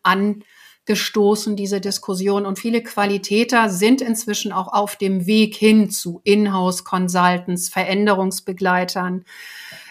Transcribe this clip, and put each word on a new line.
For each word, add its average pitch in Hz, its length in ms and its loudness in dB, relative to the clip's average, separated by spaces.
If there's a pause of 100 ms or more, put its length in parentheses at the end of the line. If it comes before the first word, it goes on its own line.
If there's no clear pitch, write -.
angestoßen, 208 1500 0
diese 196 260 -4
Diskussion. 196 640 -2
Und 196 140 -6
viele 233 240 -2
Qualitäter 208 880 0
sind 208 300 2
inzwischen 220 520 -4
auch 180 200 -6
auf 202 240 -2
dem 190 300 -2
Weg 214 300 4
hin 214 340 6
zu - 340 -8
Inhouse-Consultants, 185 1500 0
Veränderungsbegleitern. 185 1600 -2 (640)